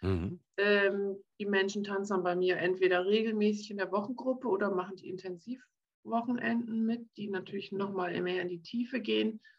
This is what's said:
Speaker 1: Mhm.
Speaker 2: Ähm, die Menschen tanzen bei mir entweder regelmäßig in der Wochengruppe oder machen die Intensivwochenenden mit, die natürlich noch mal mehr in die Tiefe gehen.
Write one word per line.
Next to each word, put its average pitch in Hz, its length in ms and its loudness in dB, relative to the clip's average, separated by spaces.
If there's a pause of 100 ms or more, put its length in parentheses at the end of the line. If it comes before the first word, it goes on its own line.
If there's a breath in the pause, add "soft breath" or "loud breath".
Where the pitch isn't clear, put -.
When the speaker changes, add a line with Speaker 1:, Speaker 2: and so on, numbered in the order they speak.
Speaker 1:
Mhm. 95 360 0 (200)
Speaker 2:
Ähm, 202 580 4 (220)
die 208 80 -4
Menschen 196 380 2
tanzen 196 380 -2
bei 175 120 2
mir 180 220 2
entweder 180 500 4
regelmäßig 214 640 2
in 202 60 -6
der 180 160 -2
Wochengruppe 247 560 -2
oder 196 260 2
machen 185 220 -4
die - 140 -14
Intensivwochenenden 226 1800 -4
mit, 233 320 -4
die 208 100 -6
natürlich 196 440 -6
noch 196 200 -2
mal 180 300 -2
mehr 180 200 0
in 180 60 -4
die 175 140 -6
Tiefe 240 380 -4
gehen. 214 400 0 (180 soft breath)